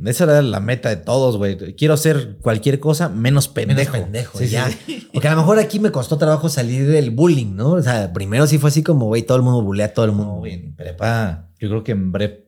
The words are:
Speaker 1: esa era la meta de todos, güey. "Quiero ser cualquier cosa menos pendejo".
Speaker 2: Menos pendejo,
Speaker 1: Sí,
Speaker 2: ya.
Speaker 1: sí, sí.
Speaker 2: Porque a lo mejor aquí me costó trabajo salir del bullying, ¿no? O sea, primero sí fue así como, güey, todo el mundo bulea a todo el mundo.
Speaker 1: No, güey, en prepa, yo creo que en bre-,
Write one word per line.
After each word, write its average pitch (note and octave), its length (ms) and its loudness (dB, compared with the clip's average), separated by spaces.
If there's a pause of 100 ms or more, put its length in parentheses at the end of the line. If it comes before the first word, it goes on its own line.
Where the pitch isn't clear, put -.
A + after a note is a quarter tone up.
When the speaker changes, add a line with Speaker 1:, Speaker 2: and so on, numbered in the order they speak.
Speaker 1:
esa B2 200 0
era D3 180 6
la G#2 180 -2
meta A#2+ 300 -2
de G2+ 60 -2
todos, A#2+ 420 0
güey. G2 180 -2 (180)
"Quiero D3+ 220 2
ser C#3+ 460 0
cualquier A#2+ 380 0
cosa D#3 280 0
menos B2 400 2
pendejo". C#3 440 -2
Speaker 2:
Menos G2+ 120 -4
pendejo, A2+ 340 -8
Speaker 1:
Sí, B2 100 -2
Speaker 2:
ya. A#2+ 200 -2
Speaker 1:
sí, - 80 -4 (100)
sí. C#4 240 -12
Speaker 2:
Porque C#3+ 160 -2
a D3+ 40 2
lo D#3+ 80 2
mejor F#3+ 200 4
aquí G#3 220 0
me G#3 100 2
costó C#3+ 280 -2
trabajo D#3 320 2
salir C3 360 -2
del C#3+ 260 2
bullying, C3 440 2
¿no? B2 160 0
O F3+ 100 2
sea, G#2+ 300 0
primero G2+ 340 2
sí D3+ 120 2
fue D3 100 2
así D3+ 140 2
como, C#3+ 240 2
güey, A2+ 160 0
todo B2+ 160 2
el B2+ 40 2
mundo B2 200 2
bulea G2+ 240 0
a - 80 -10
todo A2+ 100 2
el G#2+ 80 2
mundo. G2+ 220 -2
Speaker 1:
No, F2 60 -8
güey, G2 120 -10
en F2 240 -14
prepa, F2 720 -6 (100)
yo G#2 120 -6
creo A2 120 -4
que A#2+ 100 -6
en F#2+ 200 -2
bre-, G2+ 360 -6